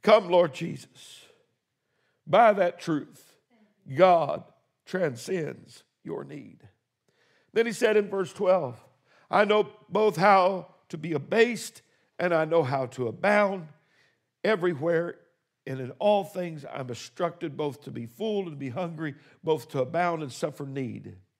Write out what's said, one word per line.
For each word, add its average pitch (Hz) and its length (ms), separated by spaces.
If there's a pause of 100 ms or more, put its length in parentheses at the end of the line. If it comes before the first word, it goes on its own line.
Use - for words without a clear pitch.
Come, 208 260
Lord 170 240
Jesus. - 720 (1000)
By 208 260
that 175 260
truth, - 580 (600)
God 170 480 (400)
transcends 151 960 (200)
your 151 220
need. 135 440 (880)
Then 226 100
he 233 80
said 214 240
in 202 140
verse 190 200
twelve, 180 480 (520)
"I 202 160
know 208 240 (180)
both 202 280
how 190 580 (160)
to 165 80
be 165 160
abased 226 680 (380)
and 175 160
I 160 100
know 160 200
how 131 200
to 120 240
abound. 196 600 (760)
Everywhere 170 760 (480)
and 135 140
in 127 120
all 208 300
things 170 480
I'm 131 200
instructed 170 680
both 147 280
to - 60
be 117 140
full 202 380
and 175 80
to 143 60
be 135 120
hungry, 160 460 (280)
both 156 280
to 135 100
abound 165 420
and 135 80
suffer 147 360
need." 107 500 (240)